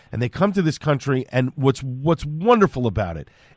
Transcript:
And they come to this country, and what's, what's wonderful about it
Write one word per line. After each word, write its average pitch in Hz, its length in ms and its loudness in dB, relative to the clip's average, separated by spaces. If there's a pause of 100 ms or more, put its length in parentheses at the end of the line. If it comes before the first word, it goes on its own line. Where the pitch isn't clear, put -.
And 113 120 -6
they 123 80 0
come 196 240 0
to 196 80 2
this 156 160 0
country, 139 560 -2
and 127 240 0
what's, 135 260 2
what's 135 420 -2
wonderful 160 640 2
about 90 300 -4
it 71 100 -14 (300)